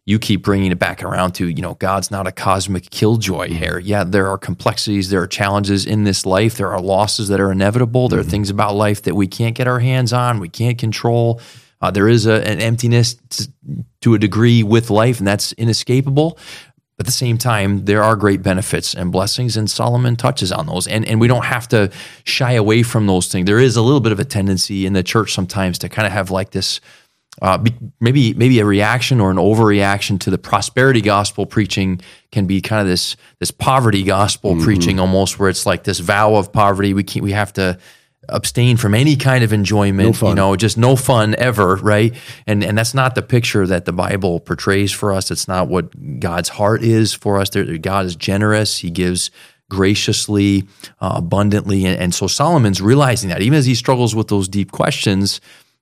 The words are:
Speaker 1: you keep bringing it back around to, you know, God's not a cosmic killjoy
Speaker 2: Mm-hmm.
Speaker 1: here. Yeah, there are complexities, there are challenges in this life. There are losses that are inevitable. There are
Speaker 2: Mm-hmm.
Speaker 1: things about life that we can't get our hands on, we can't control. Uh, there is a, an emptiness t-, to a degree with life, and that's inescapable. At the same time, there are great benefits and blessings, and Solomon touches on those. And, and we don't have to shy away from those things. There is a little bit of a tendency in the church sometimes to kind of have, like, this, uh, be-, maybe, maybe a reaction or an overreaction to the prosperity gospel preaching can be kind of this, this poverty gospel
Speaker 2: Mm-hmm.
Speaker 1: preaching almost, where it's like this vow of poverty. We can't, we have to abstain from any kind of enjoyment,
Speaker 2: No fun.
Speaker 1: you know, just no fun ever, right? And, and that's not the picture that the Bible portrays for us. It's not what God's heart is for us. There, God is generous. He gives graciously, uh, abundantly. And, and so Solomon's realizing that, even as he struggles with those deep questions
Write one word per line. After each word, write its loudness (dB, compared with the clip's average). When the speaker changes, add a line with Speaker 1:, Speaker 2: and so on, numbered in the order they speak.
Speaker 1:
you 2
keep -2
bringing 0
it -2
back -4
around -2
to, -4
you -6
know, -8
God's -4
not -6
a -8
cosmic -4
killjoy -2
Speaker 2:
Mm-hmm. -6
Speaker 1:
here. -4
Yeah, -2
there 0
are -4
complexities, -4
there 0
are -4
challenges -2
in 0
this 0
life. 0
There -4
are -4
losses -2
that 0
are 2
inevitable. 0
There 0
are 0
Speaker 2:
Mm-hmm. -6
Speaker 1:
things -2
about -2
life 0
that -4
we 2
can't -4
get -2
our 0
hands 0
on, 0
we -8
can't -2
control. 0
Uh, 0
there 2
is 4
a, 4
an -4
emptiness 0
t-, -8
to 4
a 4
degree 4
with 2
life, 2
and -2
that's 0
inescapable. 0
At -8
the -4
same -2
time, 0
there 2
are 4
great 2
benefits -2
and -4
blessings, -2
and -2
Solomon 0
touches -2
on -4
those. -6
And, -2
and 2
we 6
don't 2
have -4
to 2
shy -2
away 4
from 0
those 2
things. -2
There 4
is 4
a 4
little 4
bit 2
of -2
a -2
tendency -2
in -2
the 2
church -2
sometimes -4
to -8
kind -2
of -4
have, -4
like, -4
this, -6
uh, 2
be-, 0
maybe, 4
maybe 4
a 4
reaction 2
or 4
an 0
overreaction 2
to -4
the 0
prosperity 2
gospel 0
preaching -2
can -2
be 0
kind -2
of 0
this, -2
this -6
poverty 0
gospel 0
Speaker 2:
Mm-hmm. 0
Speaker 1:
preaching 2
almost, 0
where 2
it's -4
like 0
this -4
vow 2
of 0
poverty. 2
We 0
can't, -6
we -2
have -4
to 0
abstain 0
from 0
any 4
kind 2
of 0
enjoyment, 2
Speaker 2:
No 4
fun. 0
Speaker 1:
you 0
know, 2
just 0
no 6
fun 2
ever, 2
right? 2
And, 0
and -2
that's -2
not 0
the -2
picture 0
that 0
the -4
Bible -2
portrays -2
for -2
us. -4
It's -6
not -2
what -6
God's -4
heart 0
is 2
for -2
us. -2
There, -4
God -2
is -6
generous. 0
He -8
gives -4
graciously, 0
uh, -4
abundantly. 0
And, 0
and -2
so -4
Solomon's 2
realizing 2
that, -2
even 4
as 2
he 2
struggles 0
with -2
those 0
deep -2
questions -2